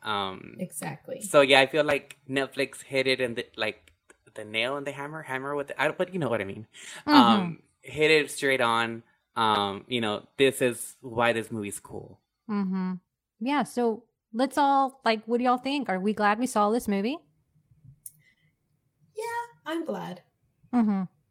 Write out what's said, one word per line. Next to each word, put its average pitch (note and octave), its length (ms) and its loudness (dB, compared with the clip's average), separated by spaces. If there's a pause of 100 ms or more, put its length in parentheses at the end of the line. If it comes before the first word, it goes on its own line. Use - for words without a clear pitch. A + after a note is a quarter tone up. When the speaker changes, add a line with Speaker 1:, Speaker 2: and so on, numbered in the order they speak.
Speaker 1:
Um, G2+ 580 -6
Speaker 2:
Exactly. E3 600 -10
Speaker 1:
so, D#3 200 6
yeah, C3+ 180 8
I C3+ 80 6
feel D3+ 160 0
like D3 340 -2 (120)
Netflix C3+ 520 -4
hit C3+ 240 -2
it C3 160 2
in A#2 140 -2
the, A#2+ 100 -6 (120)
like, A2 340 -6 (420)
the G#2+ 120 -12
nail A2+ 320 -2
in C#3 80 -8
the C#3+ 80 -8
hammer, D3+ 300 -10
hammer C3+ 320 -4
with C#3+ 120 -4
the, - 140 -8
I, D3+ 100 2
but F3+ 220 -4
you F#3 60 -4
know C3 100 0
what A2 120 0
I F#2+ 40 -4
mean. G2+ 220 -12 (380)
Speaker 3:
Mm-hmm. D4 80 2
Speaker 1:
Um, A3+ 500 6 (180)
hit D3+ 300 2
it D3 200 4
straight C3+ 300 0
on. A2+ 420 0 (320)
Um, G#2 520 0
you B2 140 -2
know, G#2 240 -2 (120)
this C3+ 240 4
is A#2+ 400 -2
why A#2 320 0
this A2 180 -4
movie's G#2 280 -6
cool. - 400 -16 (300)
Speaker 3:
Mm-hmm. F#3+ 440 -2 (460)
Yeah, C4 240 -2
so A#3 400 -4 (300)
let's C4 240 -2
all, C#4 480 2
like, A3 200 0
what A#3 120 0
do A#3+ 60 0
y'all B3 140 4
think? C4+ 300 -4
Are F#3 120 -2
we G#3 140 0
glad G#3 260 2
we B3+ 80 0
saw G#3 240 2
this B3 160 -2
movie? G#3 300 0 (2000)
Speaker 2:
Yeah, A4 80 -10 (420)
I'm D#4+ 200 -6
glad. F3+ 360 -8 (520)
Speaker 3:
Mm-hmm. G#3 300 2 (280)